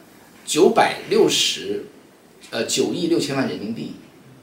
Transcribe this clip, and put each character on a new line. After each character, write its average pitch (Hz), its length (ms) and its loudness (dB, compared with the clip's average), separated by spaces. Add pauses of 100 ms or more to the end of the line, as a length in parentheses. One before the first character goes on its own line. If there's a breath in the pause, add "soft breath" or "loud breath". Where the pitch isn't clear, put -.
(460)
九 156 240 6
百 - 300 2 (100)
六 196 180 4
十， - 580 -2 (680)
呃， 113 140 -4
九 - 280 -2
亿 170 140 -2
六 165 120 2
千 139 160 -4
万 131 140 -2
人 - 80 -6
民 220 160 -8
币， - 200 -10 (500)